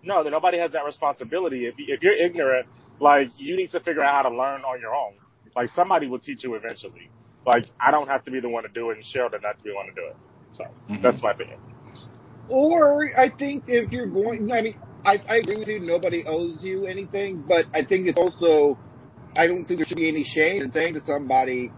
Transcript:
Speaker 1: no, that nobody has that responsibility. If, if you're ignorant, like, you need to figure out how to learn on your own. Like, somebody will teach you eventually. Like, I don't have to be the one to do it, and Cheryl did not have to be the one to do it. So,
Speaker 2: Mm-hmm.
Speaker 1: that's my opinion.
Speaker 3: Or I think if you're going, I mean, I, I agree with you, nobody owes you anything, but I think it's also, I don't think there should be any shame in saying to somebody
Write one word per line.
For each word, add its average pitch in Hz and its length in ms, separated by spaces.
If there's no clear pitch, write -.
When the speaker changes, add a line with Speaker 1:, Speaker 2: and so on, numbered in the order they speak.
Speaker 1:
no, 175 200
that 151 80
nobody 175 280
has 165 120
that 147 140
responsibility. 143 800
If, 120 120
if 143 240
you're 196 140
ignorant, 156 520
like, 143 380
you 147 180
need 185 160
to 170 100
figure 151 220
out 139 220
how 127 40
to 117 60
learn 135 280
on 127 180
your 113 140
own. 113 180
Like, 123 140
somebody 175 380
will 123 120
teach 135 240
you 120 120
eventually. 104 540
Like, 120 200
I 139 60
don't 147 160
have 135 160
to 131 80
be 131 80
the 120 100
one 117 140
to 104 60
do 117 200
it, 107 80
and 107 80
Cheryl 123 260
did 104 120
not 104 60
have 104 100
to - 40
be 104 60
the 98 60
one 98 100
to - 80
do 92 160
it. - 60
So, - 120
Speaker 2:
Mm-hmm. 104 140
Speaker 1:
that's 120 180
my 107 100
opinion. - 280
Speaker 3:
Or 294 580
I 262 200
think 277 300
if 240 240
you're 240 160
going, 208 440
I 226 100
mean, 220 140
I, 202 120
I 220 80
agree 214 220
with 208 80
you, 214 120
nobody 170 480
owes 165 340
you 190 240
anything, 190 600
but 170 260
I 151 120
think 185 220
it's 165 100
also, 156 600
I 170 100
don't 175 180
think 165 140
there 156 80
should 165 100
be 160 120
any 156 160
shame 160 380
in 127 80
saying 160 240
to 151 100
somebody 131 720